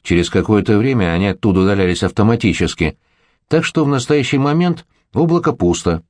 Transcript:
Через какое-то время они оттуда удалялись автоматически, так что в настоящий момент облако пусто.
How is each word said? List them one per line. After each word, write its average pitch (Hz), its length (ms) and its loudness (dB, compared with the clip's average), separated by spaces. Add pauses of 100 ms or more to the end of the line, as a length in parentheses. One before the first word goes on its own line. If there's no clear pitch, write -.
Через 87 280 0
какое-то 104 480 2
время 110 360 0
они 95 140 0
оттуда 92 340 0
удалялись 95 420 0
автоматически, 95 920 -2 (500)
так 165 180 0
что - 180 -2
в 139 40 0
настоящий 143 500 0
момент 165 480 0 (280)
облако 165 400 0
пусто. 85 560 -2